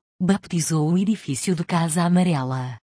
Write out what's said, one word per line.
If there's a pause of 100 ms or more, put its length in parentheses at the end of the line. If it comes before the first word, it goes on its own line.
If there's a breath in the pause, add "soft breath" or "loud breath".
(200)
batizou
o
edifício
de
Casa
Amarela. (200)